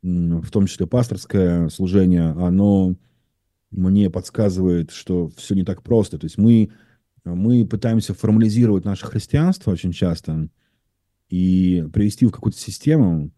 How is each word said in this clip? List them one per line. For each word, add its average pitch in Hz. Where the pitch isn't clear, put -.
м, 87
в -
том 98
числе 92
пасторское 95
служение, 90
оно 92
мне 95
подсказывает, 90
что 87
все -
не 95
так 92
просто. 110
То -
есть -
мы, 110
мы 104
пытаемся 113
формализировать 110
наше 98
христианство 151
очень 87
часто 80
и 90
привести 107
в 101
какую-то -
систему. 95